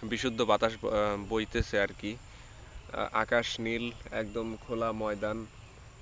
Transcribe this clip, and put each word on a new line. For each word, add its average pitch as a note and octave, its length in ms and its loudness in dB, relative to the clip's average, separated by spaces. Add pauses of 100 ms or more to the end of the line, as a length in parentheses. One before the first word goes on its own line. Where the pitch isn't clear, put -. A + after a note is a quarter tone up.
বিশুদ্ধ A2+ 380 0
বাতাস A2 400 6
ব-, A2 60 0
আহ, G#2 420 2
বইতেছে A2 500 2
আর G2+ 80 6 (120)
কি। G#2 160 -4 (760)
আহ, - 220 0
আকাশ A#2 440 2
নীল, A#2 320 -2 (200)
একদম A2+ 460 -4 (100)
খোলা A2+ 240 0
ময়দান, G#2+ 540 0 (560)